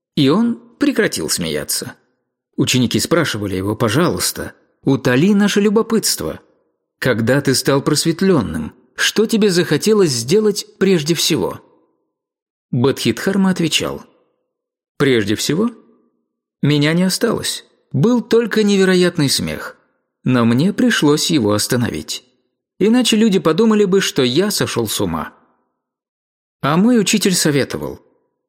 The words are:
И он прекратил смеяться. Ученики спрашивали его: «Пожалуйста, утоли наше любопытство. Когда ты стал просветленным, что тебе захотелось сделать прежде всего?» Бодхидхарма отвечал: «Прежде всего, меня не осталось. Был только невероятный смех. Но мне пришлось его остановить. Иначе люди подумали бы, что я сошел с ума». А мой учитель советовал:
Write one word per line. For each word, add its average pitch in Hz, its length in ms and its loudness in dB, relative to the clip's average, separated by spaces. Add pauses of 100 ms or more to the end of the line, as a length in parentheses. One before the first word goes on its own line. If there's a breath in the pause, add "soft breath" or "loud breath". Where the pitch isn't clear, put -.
(140)
И 139 140 2
он 233 320 0 (180)
прекратил 214 520 -2
смеяться. 76 640 -6 (600)
Ученики 120 460 0
спрашивали 110 560 -2
его: 98 180 -4
«Пожалуйста, 113 800 -2 (300)
утоли 131 500 2
наше 202 300 2
любопытство. 214 800 -2 (580)
Когда 123 420 0
ты 139 140 0
стал 139 260 0
просветленным, 147 920 -2 (200)
что - 300 0
тебе 220 240 2
захотелось 175 640 2
сделать 185 560 0 (120)
прежде 170 360 0
всего?» 101 480 -2 (1120)
Бодхидхарма 139 760 0
отвечал: 90 560 -4 (920)
«Прежде 113 360 2
всего, 170 360 -2 (920)
меня 147 320 2
не 175 120 0
осталось. - 600 -4 (260)
Был 226 300 2
только 220 440 0
невероятный 185 640 2
смех. 78 480 -6 (460)
Но 127 200 2
мне 135 300 2
пришлось 156 560 2
его 110 240 0
остановить. 104 680 -4 (580)
Иначе 220 360 2
люди 208 220 4
подумали 208 460 2
бы, 190 160 2
что 143 240 -2
я 156 260 0
сошел 117 380 -4
с - 120 -6
ума». 80 320 -4 (1300)
А 143 160 0
мой 226 240 4
учитель 196 340 0
советовал: 117 680 -2 (480)